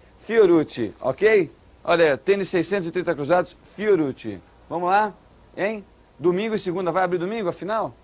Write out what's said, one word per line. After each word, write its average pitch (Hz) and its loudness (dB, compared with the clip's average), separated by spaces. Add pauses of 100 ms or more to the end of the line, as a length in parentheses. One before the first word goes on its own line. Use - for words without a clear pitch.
(200)
Fiorucci, 170 2
ok? 185 2 (340)
Olha, 165 4
tênis 196 0
seiscentos 175 -2
e - -10
trinta 170 -4
cruzados, 156 0 (200)
Fiorucci. 147 -2 (280)
Vamos 175 -4
lá, 202 2 (440)
hein? 202 -6 (340)
Domingo 185 0
e 202 -2
segunda, 180 -4
vai 185 0
abrir 180 -2
domingo, 196 -4
afinal? 175 -6